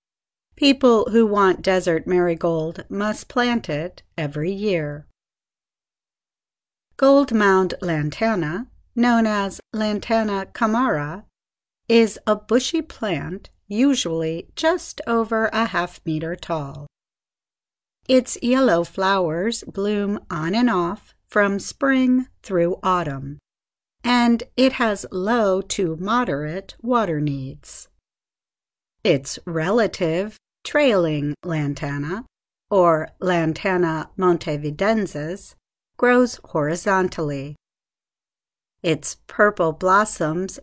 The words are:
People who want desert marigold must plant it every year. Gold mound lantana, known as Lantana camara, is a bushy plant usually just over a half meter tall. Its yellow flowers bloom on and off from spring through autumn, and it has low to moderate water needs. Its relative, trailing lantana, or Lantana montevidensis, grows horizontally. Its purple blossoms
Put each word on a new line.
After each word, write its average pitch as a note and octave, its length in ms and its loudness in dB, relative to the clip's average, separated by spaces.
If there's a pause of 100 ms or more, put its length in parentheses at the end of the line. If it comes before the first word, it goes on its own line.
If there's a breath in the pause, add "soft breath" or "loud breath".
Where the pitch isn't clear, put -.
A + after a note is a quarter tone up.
(540)
People C4+ 560 4
who A3+ 160 6
want G3+ 360 2
desert F3+ 440 2
marigold E3+ 840 0
must G#3 380 -4
plant A#3+ 400 0
it D#3+ 340 -6 (160)
every D3+ 340 -4
year. D#3+ 540 -4 (1900)
Gold C#4 340 6
mound F#3+ 480 4
lantana, E3+ 880 -2 (260)
known A#3 320 4
as G3+ 340 -2 (120)
Lantana G#3+ 800 -2
camara, G#3+ 720 -2 (640)
is A3+ 380 4
a G#3+ 100 2
bushy B3+ 460 0
plant F#3 680 -6 (180)
usually E3+ 880 0
just - 520 -2
over A3+ 400 0
a A3 180 -2
half F3 400 -4
meter D#3+ 320 -4
tall. C#3+ 500 -8 (1200)
Its B3+ 360 2
yellow A#3+ 420 2
flowers F#3+ 800 -2
bloom G3+ 560 -4 (100)
on E3 240 -4
and B3 140 2
off F#3 460 -4 (120)
from G3+ 320 2
spring B3+ 680 2 (160)
through F3 400 0
autumn, D3 560 -2 (640)
and A#3+ 380 4 (140)
it C4 180 4
has G#3+ 360 -2
low G3 520 0
to F3 340 -4
moderate F3+ 840 -4
water G#3+ 380 0
needs. C#3 680 -6 (1120)
Its D3 440 0
relative, F3+ 920 -2 (260)
trailing E3 800 0
lantana, D3 840 -6 (440)
or E3 380 4 (120)
Lantana E3+ 1000 0
montevidensis, E3+ 1400 -2 (420)
grows B3 480 2
horizontally. D#3 1120 -2 (1300)
Its D#3+ 340 -2 (120)
purple G#3 440 2
blossoms F#3 920 0